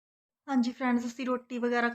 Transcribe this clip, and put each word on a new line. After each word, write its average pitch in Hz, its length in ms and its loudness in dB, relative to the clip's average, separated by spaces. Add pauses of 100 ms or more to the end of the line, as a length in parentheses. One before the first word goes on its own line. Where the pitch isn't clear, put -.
(480)
ਹਾਂਜੀ 254 240 2
ਫਰੈਂਡਸ, 247 340 0
ਅਸੀਂ 247 200 -6
ਰੋਟੀ 247 320 -4
ਵਗੈਰਾ 240 380 2